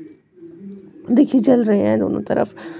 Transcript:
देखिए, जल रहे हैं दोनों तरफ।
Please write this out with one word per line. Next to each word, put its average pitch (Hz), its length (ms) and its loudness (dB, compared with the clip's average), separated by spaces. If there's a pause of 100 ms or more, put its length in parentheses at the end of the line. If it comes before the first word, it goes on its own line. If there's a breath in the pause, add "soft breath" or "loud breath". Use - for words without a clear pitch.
(1120)
देखिए, 262 300 4
जल 247 240 2
रहे 208 140 2
हैं 214 200 2
दोनों 202 220 -2
तरफ। - 340 -2 (260 loud breath)